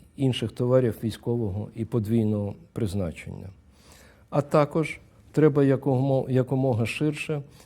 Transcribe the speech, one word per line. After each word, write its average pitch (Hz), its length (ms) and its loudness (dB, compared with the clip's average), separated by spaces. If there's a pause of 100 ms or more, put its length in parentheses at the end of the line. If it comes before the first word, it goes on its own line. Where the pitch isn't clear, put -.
(160)
інших 123 360 -2
товарів 123 520 2
військового 107 680 -4
і 113 100 -6
подвійного 107 720 0 (180)
призначення. 95 760 -6 (840)
А 143 120 0
також 147 580 0 (320)
треба 147 320 4
якомо-, 135 640 2
якомога 127 580 2
ширше, 151 480 -4
е, 143 80 -6 (240)